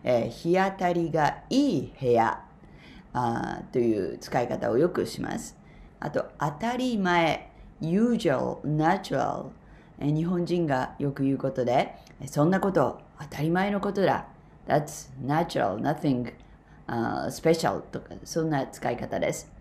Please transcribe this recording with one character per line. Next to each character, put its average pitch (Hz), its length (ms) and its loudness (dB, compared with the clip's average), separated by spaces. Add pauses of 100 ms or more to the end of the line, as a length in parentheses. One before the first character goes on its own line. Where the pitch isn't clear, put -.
え 120 200 2
ー、 101 60 -4
日 170 260 0
当 190 220 2
た 180 140 2
り 170 200 -2
が 151 380 0
い 254 280 4
い - 220 -4
部 131 80 0
屋、 113 360 4 (680)
あ 123 480 -2
ー、 - 100 -12
と 127 80 0
い 113 200 2
う 67 180 -4
使 - 240 -2
い 120 60 0
方 113 240 -2
を 113 60 4
よ - 120 4
く - 160 -2
し - 160 -8
ま - 160 -6
す。 - 180 -12 (440)
あ - 100 -6
と、 - 160 -2 (140)
当 151 120 0
た 233 240 -4
り 254 220 0
前、 175 540 2 (280)
usual、 160 840 2
natural。 151 880 0 (480)
え 143 80 -2
ー、 151 80 2
日 160 100 0
本 175 200 0
人 170 200 2
が 131 340 0
よ 143 120 0
く 139 120 -2
言 135 120 2
う - 20 -6
こ 135 140 -2
と 127 120 -2
で、 131 320 2 (320)
「そ 143 160 2
ん 170 60 6
な 190 100 4
こ 196 120 2
と、 135 280 2 (200)
当 151 80 -12
た - 140 -8
り 160 80 2
前 190 220 2
の 202 80 -2
こ 196 140 -2
と 202 80 0
だ。 139 260 2 (400)
That's - 440 -2 (120)
natural, 131 540 0
nothing、 135 560 -2 (540)
uh, 117 400 -4
special」 147 540 0 (100)
と - 100 -8
か、 - 220 -16
そ - 180 -4
ん 160 80 0
な 135 180 0
使 - 240 -4
い 117 60 -4
方 - 220 -6
で - 120 0
す。 - 300 -10